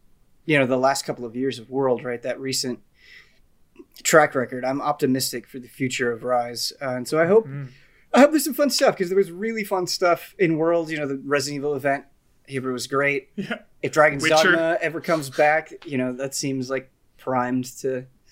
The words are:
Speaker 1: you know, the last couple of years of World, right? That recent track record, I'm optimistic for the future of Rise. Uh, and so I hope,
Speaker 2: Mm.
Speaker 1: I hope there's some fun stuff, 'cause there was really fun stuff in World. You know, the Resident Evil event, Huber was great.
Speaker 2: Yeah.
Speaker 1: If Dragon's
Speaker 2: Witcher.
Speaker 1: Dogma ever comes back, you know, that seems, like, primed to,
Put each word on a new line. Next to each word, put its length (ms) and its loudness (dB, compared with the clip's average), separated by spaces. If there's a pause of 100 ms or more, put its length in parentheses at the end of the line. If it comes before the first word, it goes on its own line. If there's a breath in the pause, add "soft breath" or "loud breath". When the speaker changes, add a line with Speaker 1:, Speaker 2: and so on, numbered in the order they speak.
(460)
Speaker 1:
you 120 4
know, 80 4
the 120 2
last 260 2
couple 200 -8
of 120 -10
years 220 -4
of 120 -18
World, 340 0
right? 180 -8
That 180 -6
recent 400 -6 (1200 soft breath)
track 320 6
record, 300 -4
I'm 160 -2
optimistic 640 -2
for 120 -16
the 100 -16
future 440 -2
of 120 -8
Rise. 560 -2
Uh, 160 -6
and 120 -8
so 120 0
I 60 4
hope, 200 4
Speaker 2:
Mm. 220 -10 (440 loud breath)
Speaker 1:
I 80 6
hope 100 8
there's 140 0
some 100 -4
fun 160 2
stuff, 260 2
'cause 120 -2
there 80 0
was 160 2
really 320 -4
fun 240 -2
stuff 500 0
in 180 2
World. 340 0
You 80 -4
know, 100 -4
the 160 -4
Resident 320 0
Evil 180 -2
event, 300 -2 (420)
Huber 260 -6
was 140 -6
great. 480 0
Speaker 2:
Yeah. 280 -8 (200)
Speaker 1:
If 100 -4
Dragon's 300 4
Speaker 2:
Witcher. 300 6
Speaker 1:
Dogma 280 2
ever 200 -4
comes 300 -2
back, 540 0
you 140 -4
know, 140 -2
that 220 -8
seems, 360 -4
like, 200 -4 (280)
primed 460 -2 (140)
to, 280 -4 (260 soft breath)